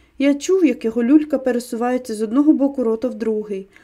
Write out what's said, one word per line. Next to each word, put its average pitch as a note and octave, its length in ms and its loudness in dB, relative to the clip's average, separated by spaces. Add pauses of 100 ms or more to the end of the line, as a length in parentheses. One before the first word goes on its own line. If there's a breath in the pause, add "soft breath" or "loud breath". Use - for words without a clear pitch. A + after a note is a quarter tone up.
(180 soft breath)
Я C#4 160 4
чув, F4+ 300 2
як A#3+ 200 0
його A#3 200 0
люлька D4 340 4
пересувається B3 760 -4
з G#3 80 -6
одного C#4 300 4
боку C4 320 0
рота A3 240 -2
в A3 60 -8
другий, G#3+ 540 -4 (160 soft breath)